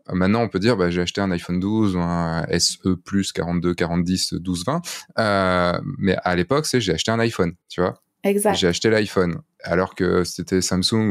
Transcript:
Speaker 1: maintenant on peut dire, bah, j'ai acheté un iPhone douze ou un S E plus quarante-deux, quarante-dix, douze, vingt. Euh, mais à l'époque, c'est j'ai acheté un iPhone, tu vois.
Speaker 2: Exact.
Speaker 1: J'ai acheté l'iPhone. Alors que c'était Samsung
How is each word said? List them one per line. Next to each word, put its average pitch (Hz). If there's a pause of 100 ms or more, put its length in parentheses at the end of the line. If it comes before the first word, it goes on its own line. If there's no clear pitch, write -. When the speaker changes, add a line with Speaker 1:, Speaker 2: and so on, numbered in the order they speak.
(120)
Speaker 1:
maintenant 95
on 107
peut 92
dire, 113
bah, 90
j'ai 87
acheté 87
un 98
iPhone 87
douze 101
ou -
un 85
S -
E 92
plus 95
quarante-deux, 87
quarante-dix, 87
douze, 87
vingt. 165 (360)
Euh, 92 (220)
mais 95
à 90
l'époque, 135
c'est 127
j'ai 92
acheté -
un 113
iPhone, 101 (140)
tu -
vois. 95 (220)
Speaker 2:
Exact. 202
Speaker 1:
J'ai 92
acheté 87
l'iPhone. 104 (220)
Alors 90
que 90
c'était 90
Samsung 107